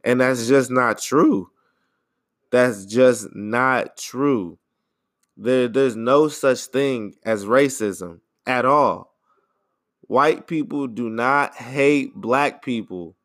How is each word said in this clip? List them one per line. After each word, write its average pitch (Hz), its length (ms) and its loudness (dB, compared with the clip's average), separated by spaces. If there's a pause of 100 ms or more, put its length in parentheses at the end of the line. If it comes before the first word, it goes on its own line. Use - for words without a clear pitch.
And 123 160 2
that's 127 280 0
just 131 220 4
not 123 320 0
true. 151 480 2 (1000)
That's 123 340 2
just 113 480 2
not 120 640 -2
true. 123 640 -4 (800)
There, 123 320 0
there's 127 260 0
no 131 320 2
such 135 380 -2
thing 127 580 -4
as 107 220 -4
racism 104 720 0 (260)
at 123 200 0
all. 127 480 0 (920)
White 139 380 2
people 143 400 -6
do 117 240 -6
not 127 460 -2
hate 139 580 0
black 123 500 -2
people. 92 600 -8